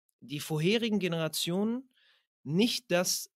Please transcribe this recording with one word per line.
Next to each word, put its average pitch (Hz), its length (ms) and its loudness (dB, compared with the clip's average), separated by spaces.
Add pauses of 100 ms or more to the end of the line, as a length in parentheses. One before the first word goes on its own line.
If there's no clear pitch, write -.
(220)
die 139 200 -8
vorherigen 208 580 2
Generationen 175 880 -2 (540)
nicht 185 480 2
das 180 440 0